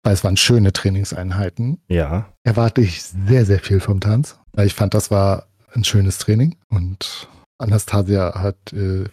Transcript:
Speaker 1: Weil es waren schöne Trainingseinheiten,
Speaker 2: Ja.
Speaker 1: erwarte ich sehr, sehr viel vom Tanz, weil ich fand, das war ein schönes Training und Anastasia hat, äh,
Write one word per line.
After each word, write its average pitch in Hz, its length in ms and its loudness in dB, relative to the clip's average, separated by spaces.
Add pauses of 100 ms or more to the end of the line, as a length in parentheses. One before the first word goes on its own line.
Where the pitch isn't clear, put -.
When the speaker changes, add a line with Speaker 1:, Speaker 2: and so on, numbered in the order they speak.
Speaker 1:
Weil 104 100 4
es - 80 0
waren 95 140 0
schöne 107 360 4
Trainingseinheiten, 95 1040 -4 (100)
Speaker 2:
Ja. 85 380 -2 (180)
Speaker 1:
erwarte 113 360 2
ich 92 220 0
sehr, 104 420 2
sehr 98 140 4
viel 95 220 0
vom 98 200 -2
Tanz, 110 380 0 (140)
weil 101 140 2
ich 95 80 0
fand, 98 200 0
das 107 160 -2
war 98 360 0 (280)
ein 117 100 -2
schönes 98 340 2
Training 123 380 0 (120)
und 92 600 -6 (300)
Anastasia 101 840 0
hat, - 320 -6
äh, 95 400 -4